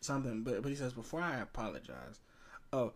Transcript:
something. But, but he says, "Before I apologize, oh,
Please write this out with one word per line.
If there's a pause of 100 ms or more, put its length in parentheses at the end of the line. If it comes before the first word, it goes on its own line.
something.
But,
but
he
says,
"Before
I
apologize, (520)
oh,